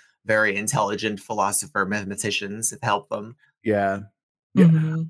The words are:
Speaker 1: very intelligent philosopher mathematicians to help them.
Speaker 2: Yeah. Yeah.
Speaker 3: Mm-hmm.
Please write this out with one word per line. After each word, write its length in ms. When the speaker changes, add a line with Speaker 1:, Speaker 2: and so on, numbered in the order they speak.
Speaker 1:
very 300
intelligent 640
philosopher 680
mathematicians 840
to 120
help 260
them. 260
Speaker 2:
Yeah. 380
Yeah. 100
Speaker 3:
Mm-hmm. 440